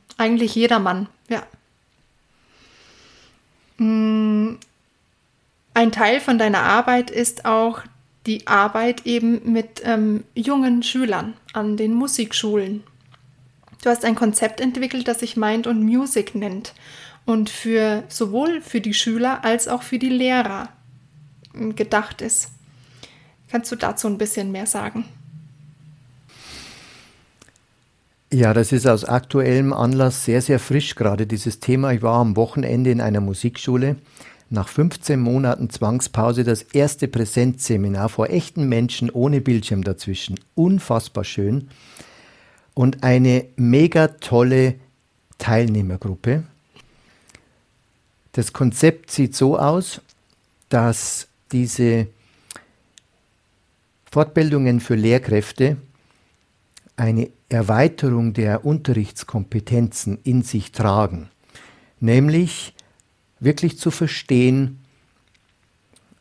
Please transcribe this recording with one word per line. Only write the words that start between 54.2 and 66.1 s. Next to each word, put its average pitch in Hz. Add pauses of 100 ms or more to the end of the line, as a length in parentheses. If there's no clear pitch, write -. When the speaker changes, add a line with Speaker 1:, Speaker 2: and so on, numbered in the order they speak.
Speaker 2:
für 117
Lehrkräfte 117 (1160)
eine 113 (180)
Erweiterung 117
der 107
Unterrichtskompetenzen 117
in 127
sich 117
tragen. 98 (720)
Nämlich 147 (680)
wirklich 143
zu -
verstehen, 131 (1400)